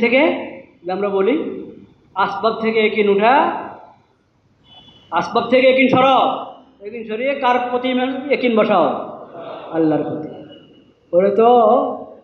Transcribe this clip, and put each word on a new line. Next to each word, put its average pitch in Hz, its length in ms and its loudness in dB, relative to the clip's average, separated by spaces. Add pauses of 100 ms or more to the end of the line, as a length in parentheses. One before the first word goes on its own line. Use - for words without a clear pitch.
থেকে? 233 220 2 (600)
যে 170 100 -8
আমরা 202 160 -4
বলি 190 260 0 (840)
আসবাব 196 440 -2
থেকে 220 200 -2
একিন 208 280 0
উঠা, 208 260 4 (1800)
আসবাব 170 360 -2
থেকে 254 200 4
একিন 262 200 4
সরাও, 262 360 4 (560)
একিন 220 280 -12
সরিয়ে 240 320 -2
কার 247 160 2 (140)
প্রতি 247 180 -2
ইমান, 254 220 -2 (200)
একিন 254 260 0
বসাও? 190 300 4 (840)
আল্লাহর 156 320 0
প্রতি। - 240 -8 (840)
ওরে 185 240 4
তো 226 120 6 (760)